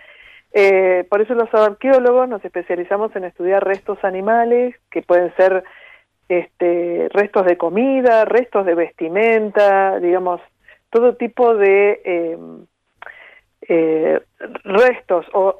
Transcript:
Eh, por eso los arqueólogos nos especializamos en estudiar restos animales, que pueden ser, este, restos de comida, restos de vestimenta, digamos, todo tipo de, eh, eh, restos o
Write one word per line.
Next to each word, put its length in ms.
Eh, 560
por 140
eso 100
los 220
arqueólogos 720
nos 160
especializamos 720
en 80
estudiar 400
restos 380
animales, 720
que 100
pueden 360
ser, 280
este, 840
restos 340
de 120
comida, 680
restos 400
de 120
vestimenta, 1200
digamos, 420
todo 260
tipo 400
de, 480
eh, 340
eh, 520
restos 680
o 280